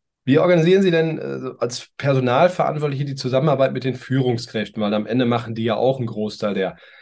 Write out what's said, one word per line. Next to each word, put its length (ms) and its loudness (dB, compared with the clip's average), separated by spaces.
Wie 140 4
organisieren 440 4
Sie 80 4
denn, 280 2
äh, 400 -8
als 380 -6
Personalverantwortliche 1080 0
die 100 -6
Zusammenarbeit 580 2
mit 120 -6
den 100 -2
Führungskräften? 880 -2
Weil 120 0
am 120 -2
Ende 180 0
machen 300 -2
die 100 -4
ja 120 0
auch 220 0
einen 80 -4
Großteil 480 -6
der, 220 -4